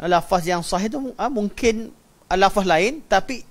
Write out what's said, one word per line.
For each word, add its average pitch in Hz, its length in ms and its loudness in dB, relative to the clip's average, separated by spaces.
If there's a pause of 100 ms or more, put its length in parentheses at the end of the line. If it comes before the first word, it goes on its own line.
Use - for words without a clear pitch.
lafaz 175 480 0
yang 175 160 -2
sahih 190 240 -2
tu, 277 100 -6 (160)
ha, 214 140 -4
mungkin 220 640 -2 (320)
lafaz 196 400 2
lain, 190 400 2
tapi 214 460 -2